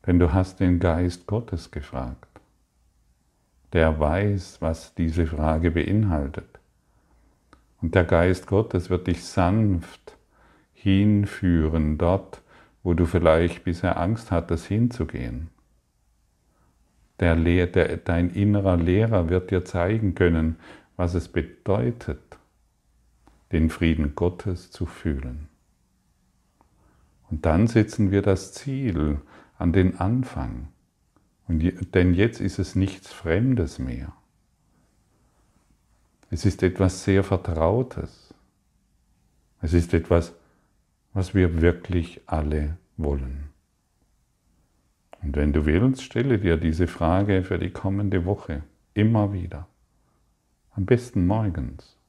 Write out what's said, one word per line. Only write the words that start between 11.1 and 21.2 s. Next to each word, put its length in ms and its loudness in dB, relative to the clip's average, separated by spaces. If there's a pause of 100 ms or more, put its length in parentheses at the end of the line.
dort, 420 -2 (420)
wo 120 0
du 100 4
vielleicht 600 4
bisher 360 -2
Angst 300 -4
hattest, 340 -2
hinzugehen. 880 -4 (1700)
Der 160 4
Lehr-, 300 4
der, 320 0
dein 320 0
innerer 480 2
Lehrer 500 2
wird 220 0
dir 160 0
zeigen 480 -2
können, 420 2 (400)
was 160 -2
es 160 -4